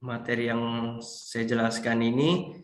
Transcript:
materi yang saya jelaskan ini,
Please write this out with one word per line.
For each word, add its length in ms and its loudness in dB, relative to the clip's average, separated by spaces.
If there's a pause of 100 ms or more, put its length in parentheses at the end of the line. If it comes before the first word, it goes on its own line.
materi 480 -2
yang 500 -2
saya 460 -6
jelaskan 560 2
ini, 640 2